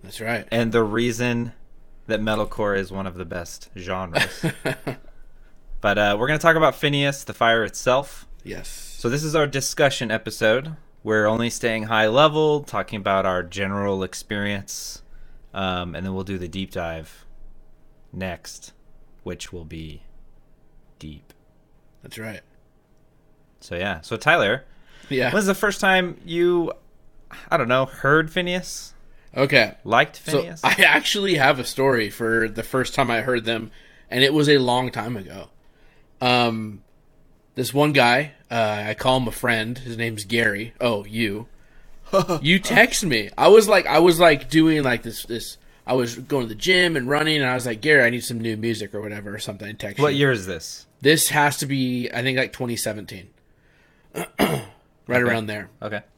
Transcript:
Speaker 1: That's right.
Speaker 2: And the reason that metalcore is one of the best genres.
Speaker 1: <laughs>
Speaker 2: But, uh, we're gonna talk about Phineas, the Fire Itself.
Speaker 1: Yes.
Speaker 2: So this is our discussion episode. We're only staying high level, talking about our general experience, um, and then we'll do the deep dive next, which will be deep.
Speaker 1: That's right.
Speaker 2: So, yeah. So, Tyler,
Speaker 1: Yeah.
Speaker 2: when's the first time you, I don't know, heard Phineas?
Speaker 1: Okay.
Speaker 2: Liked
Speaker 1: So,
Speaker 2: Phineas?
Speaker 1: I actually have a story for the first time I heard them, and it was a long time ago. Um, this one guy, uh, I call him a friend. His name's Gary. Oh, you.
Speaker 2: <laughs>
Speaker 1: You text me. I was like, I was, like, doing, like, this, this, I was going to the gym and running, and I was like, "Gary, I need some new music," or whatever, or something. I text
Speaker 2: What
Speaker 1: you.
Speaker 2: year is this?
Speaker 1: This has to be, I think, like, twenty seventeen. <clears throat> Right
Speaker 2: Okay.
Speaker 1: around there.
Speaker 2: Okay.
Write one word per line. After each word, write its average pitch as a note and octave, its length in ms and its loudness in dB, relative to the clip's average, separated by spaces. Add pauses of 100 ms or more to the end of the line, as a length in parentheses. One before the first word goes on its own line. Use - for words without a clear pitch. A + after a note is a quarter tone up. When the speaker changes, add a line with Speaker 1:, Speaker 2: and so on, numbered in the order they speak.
Speaker 1:
That's - 180 -14
right. A2 300 -4
Speaker 2:
And A2+ 200 0
the A2+ 120 4
reason A#2 680 -2 (540)
that A2 160 -2
metalcore G#2+ 560 -2
is F#2+ 140 -4
one F#2+ 160 -6
of F2 80 -10
the F2+ 100 -10
best F2 500 -12
genres. F#2 720 -4
Speaker 1:
<laughs> - 60 -8 (1300)
Speaker 2:
But, G2+ 160 2
uh, G#2 220 4
we're B2 80 0
gonna D3+ 100 0
talk E3 180 4
about D#3 200 4
Phineas, C#3+ 480 0
the A2 100 -12
Fire A#2 300 4
Itself. B2+ 640 -2 (160)
Speaker 1:
Yes. - 240 -12 (320)
Speaker 2:
So A#2+ 100 -2
this C#3+ 140 -2
is D3+ 120 -4
our D3+ 120 2
discussion C3+ 640 0
episode. A#2 640 0 (280)
We're G#2+ 220 2
only A2+ 240 2
staying A2+ 360 -2
high A2 220 2
level, D3+ 540 4
talking G#2+ 360 -6
about G2 280 2
our F2+ 160 0
general G2 640 -4
experience, - 960 -8 (540)
um, F2+ 400 -4
and F2 100 -8
then F#2+ 80 -4
we'll F#2+ 100 -4
do F#2+ 140 -6
the F2 100 -8
deep F#2 220 -8
dive E2 560 -10 (880)
next, - 600 -10 (500)
which - 280 -12
will E2+ 140 -12
be D#2+ 380 -14 (960)
deep. D2+ 340 -18 (680)
Speaker 1:
That's - 160 -18
right. A2 220 -12 (1200)
Speaker 2:
So, - 140 -12
yeah. F2+ 260 -4
So, - 140 -8
Tyler, B2+ 480 2 (460)
Speaker 1:
Yeah. B2+ 240 0
Speaker 2:
when's G3 140 2
the F#3+ 80 2
first G3+ 260 -2
time F#3 420 0
you, E3+ 480 0 (800)
I - 80 2
don't A#2+ 100 0
know, C3 180 2
heard D#3 460 0
Phineas? F3+ 640 -6 (420)
Speaker 1:
Okay. C3 380 4 (100)
Speaker 2:
Liked A#2+ 340 2
Speaker 1:
So, D3+ 220 -4
Speaker 2:
Phineas? E3+ 240 -8
Speaker 1:
I - 200 2
actually G3 520 2
have C#3 220 4
a B2+ 60 -6
story A#2+ 480 0
for A2+ 360 0
the G#2 140 -8
first B2+ 320 -2
time C3 160 0
I A#2 120 0
heard A#2+ 240 -2
them, A2+ 260 -4 (400)
and B2 120 4
it C#3 120 6
was D3 140 4
a C#3+ 100 8
long B2 320 0
time A#2 260 -6
ago. F#2+ 320 -14 (720)
Um, A#2 640 2 (720)
this A#2+ 180 -2
one D3 180 4
guy, C3+ 420 4 (180)
uh, G#2+ 380 0
I A2 40 -4
call B2+ 240 2
him B2+ 100 -2
a A2 40 -6
friend. A#2 480 -2
His B2 180 -12
name's A2+ 280 -6
Gary. A2 540 0
Oh, A#2 260 0
you. G#2+ 420 -4 (640)
Speaker 2:
<laughs> F3+ 300 2
Speaker 1:
You E3+ 180 4
text A3+ 440 2
me. A2+ 320 0
I D3 120 6
was G#3 200 10
like, G3+ 200 4
I D3 100 4
was, E3+ 220 6
like, D#3+ 300 6
doing, D#3 340 4
like, A#2+ 180 0
this, - 240 -10
this, - 320 -10 (300)
I B2 60 0
was A#2+ 220 0
going C3 280 -2
to A2+ 60 -6
the G#2+ 100 -10
gym F3+ 360 4
and B2+ 140 -2
running, D3+ 280 2
and C#3 120 0
I B2+ 60 0
was B2 100 -4
like, A2 160 -4
"Gary, D3 220 6
I A#2 80 4
need A#2+ 120 -4
some A#2+ 160 -6
new A2+ 180 -2
music," G#2+ 360 -4
or G#2 80 -6
whatever, G#2 340 -10
or G#2+ 40 -10
something. G#2 280 -10
I G#2+ 60 -12
text G#2 280 -10
Speaker 2:
What D3 120 4
Speaker 1:
you. C#3 60 0
Speaker 2:
year C#3 120 6
is G2+ 140 0
this? - 400 -10 (160)
Speaker 1:
This D3+ 280 4
has D3 280 2
to - 80 -4
be, B2+ 460 -2
I A#2+ 100 -6
think, B2+ 160 -2
like, C3 160 -2
twenty A#2+ 240 -6
seventeen. G2+ 520 -8 (840)
<clears throat> - 240 -10 (680)
Right B2 140 2
Speaker 2:
Okay. A#2+ 100 2
Speaker 1:
around A2+ 160 -2
there. G#2 220 -10 (120)
Speaker 2:
Okay. G#2 200 -6 (160)